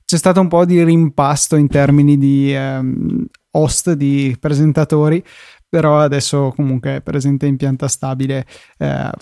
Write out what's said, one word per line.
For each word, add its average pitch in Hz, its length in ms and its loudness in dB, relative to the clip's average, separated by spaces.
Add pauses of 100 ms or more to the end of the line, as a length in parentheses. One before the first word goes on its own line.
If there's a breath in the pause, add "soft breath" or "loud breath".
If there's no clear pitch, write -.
C'è - 140 -2
stato 185 240 2
un 185 60 2
po' 170 180 2
di 175 180 4
rimpasto 156 720 2
in 147 120 4
termini 143 500 4
di, 139 380 2
ehm, 135 720 -4 (260)
host, 156 420 0
di 139 460 0
presentatori, 151 840 0 (500 loud breath)
però 151 260 2
adesso 139 560 0
comunque 135 420 -2
è 135 40 -10
presente 139 440 -2
in 139 120 0
pianta 135 300 -4
stabile, 135 580 -6 (320 loud breath)
eh, 135 320 -6 (120)